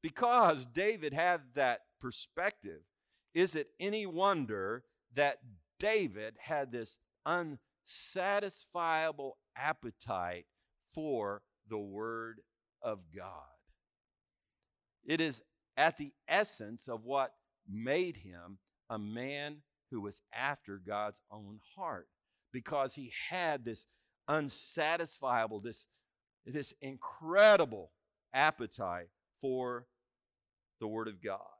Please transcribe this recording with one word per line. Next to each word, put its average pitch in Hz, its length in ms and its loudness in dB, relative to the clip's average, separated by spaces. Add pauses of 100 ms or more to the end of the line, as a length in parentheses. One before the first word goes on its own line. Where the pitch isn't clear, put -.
Because 170 640 6
David 160 460 0
had 151 420 2
that 131 440 2
perspective, 123 880 -6 (460)
is 175 240 4
it 147 240 -4
any 202 260 0
wonder 131 800 2 (240)
that 143 320 2 (380)
David 113 580 0
had 143 320 -2
this 117 260 -6 (300)
unsatisfiable 165 2250 -2 (160)
appetite 104 920 -4 (400)
for 113 560 -2 (240)
the 107 120 -4
Word 110 680 -8 (360)
of 98 300 -6
God? 85 480 -14 (1400)
It 160 180 0
is 156 220 -2 (340)
at 151 200 4
the 143 180 -10 (140)
essence 120 580 0
of 113 180 -6
what 135 320 0 (300)
made 135 520 -2
him 90 420 -16 (280)
a 110 100 -4
man 139 680 -6 (260)
who 117 100 -6
was 101 220 -10 (100)
after 120 460 -4
God's 104 420 -4 (120)
own 104 260 -16 (160)
heart, 156 340 -8 (440)
because 135 420 -2
he 127 180 -12 (180)
had 160 340 0
this 113 240 -6 (400)
unsatisfiable, 143 1300 0
this 107 280 -10 (580)
this 139 340 -4
incredible 160 1120 6 (420)
appetite 101 760 0 (320)
for 123 460 -2 (960)
the 110 80 -4
Word 110 200 -4
of 95 140 -12
God. 101 180 -4 (200)